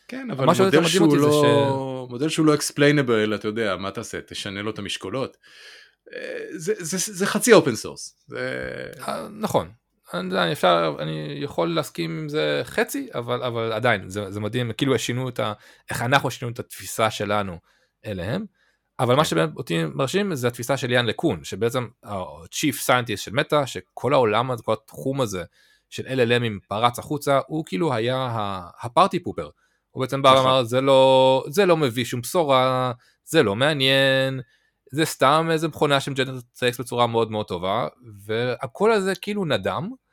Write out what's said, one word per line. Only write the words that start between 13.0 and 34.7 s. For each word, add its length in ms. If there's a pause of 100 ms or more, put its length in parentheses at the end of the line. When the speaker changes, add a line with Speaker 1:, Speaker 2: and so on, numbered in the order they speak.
Speaker 2:
אבל, 300
אבל 300
עדיין, 360
זה, 220
זה 80
מדהים, 340
כאילו, 260
שינו 300
את 100
ה-, 140 (360)
איך 120
אנחנו 300
שינו 200
את 80
התפיסה 520
שלנו 460 (480)
אליהם. 400 (540)
אבל 160
מה 80
Speaker 1:
כן. 60
Speaker 2:
שבאמת 260
אותי 280 (100)
מרשים 420
זה 120
התפיסה 300
של 140
יאן 140
לקון, 380
שבעצם 440 (160)
ה-Chief 680 (140)
Scientist 300
של 140
מטא, 340
שכל 480
העולם 380
הזה, 120
כל 100
התחום 480
הזה 220 (460)
של 180
אל 120
אל 140
אמים 340
פרץ 320
החוצה, 480
הוא, 180
כאילו, 280
היה 240
ה-, 520 (120)
הפארטי 380
פופר. 300 (420)
הוא 100
בעצם 200
בא 120
Speaker 1:
נכון. 120
Speaker 2:
ואמר, 180
"זה 180
לא, 680
זה 160
לא 120
מביא 280
שום 160
בשורה, 680 (340)
זה 180
לא 120
מעניין, 840 (500)